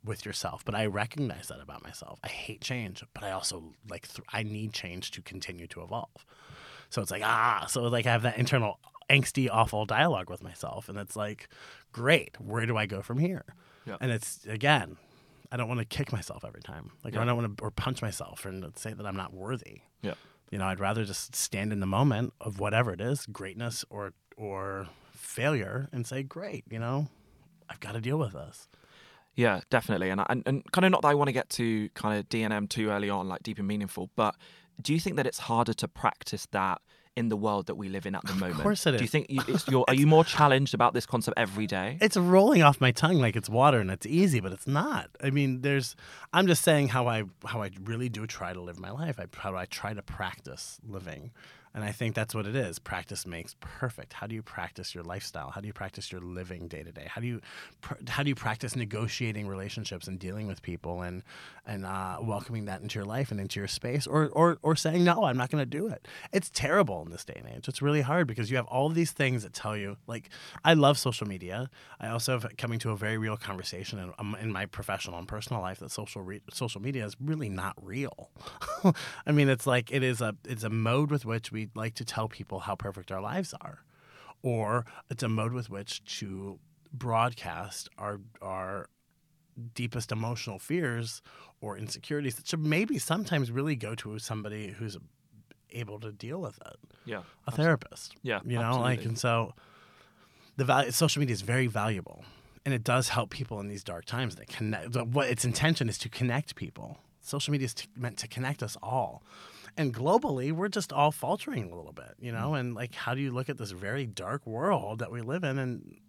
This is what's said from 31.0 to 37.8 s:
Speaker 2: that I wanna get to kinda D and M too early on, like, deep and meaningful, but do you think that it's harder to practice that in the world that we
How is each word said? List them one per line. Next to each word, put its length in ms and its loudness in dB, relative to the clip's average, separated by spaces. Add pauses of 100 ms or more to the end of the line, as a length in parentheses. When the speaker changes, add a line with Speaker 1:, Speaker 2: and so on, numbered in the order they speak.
Speaker 2:
that 60 8
I 60 8
wanna 180 4
get 180 0
to 400 2
kinda 340 0
D 180 0
and 100 0
M 160 0
too 220 0
early 200 0
on, 160 0
like, 160 -6
deep 160 -6
and 80 -2
meaningful, 480 -2
but 220 2 (440)
do 120 0
you 80 6
think 160 0
that 100 4
it's 120 -2
harder 340 2
to 160 -2
practice 640 -2
that 280 2 (360)
in 120 0
the 80 2
world 300 2
that 100 -4
we 120 -6